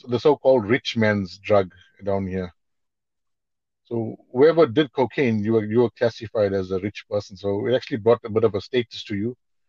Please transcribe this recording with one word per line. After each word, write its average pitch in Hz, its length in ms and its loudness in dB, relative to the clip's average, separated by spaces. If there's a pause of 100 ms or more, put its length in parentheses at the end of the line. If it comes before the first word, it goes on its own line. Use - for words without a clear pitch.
the 120 140 -2
so-called 135 440 4
rich 120 300 -2
man's 104 420 0
drug 98 360 0 (280)
down 98 260 -4
here. 92 260 -6 (1300)
So 113 320 -8 (140)
whoever 156 360 4
did 135 260 -2
cocaine, 117 500 -2
you 110 100 0
were, 110 120 2
you 107 140 0
were 117 100 2
classified 107 640 -2
as 92 160 -4
a 95 80 -4
rich 101 320 -8
person. 104 260 -6
So 101 300 -4
it 113 80 0
actually 131 240 -4
brought 113 260 2
a 117 60 -12
bit 110 140 0
of 104 100 0
a 101 80 -6
status - 440 -6
to 104 100 -8
you 113 200 -6 (340)